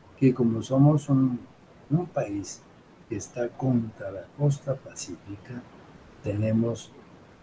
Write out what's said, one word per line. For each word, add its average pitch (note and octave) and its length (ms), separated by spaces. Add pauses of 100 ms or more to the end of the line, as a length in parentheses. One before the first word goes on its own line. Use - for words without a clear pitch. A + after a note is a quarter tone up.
(160)
que C3 180
como A2+ 280
somos C#3+ 480
un, C3 300 (500)
un E3+ 160
país G2+ 560 (480)
que G#2+ 60
está A#2+ 340
contra A2+ 640
la G2 140 (120)
costa C#3+ 380
pacífica, - 840 (640)
tenemos, A2 680 (520)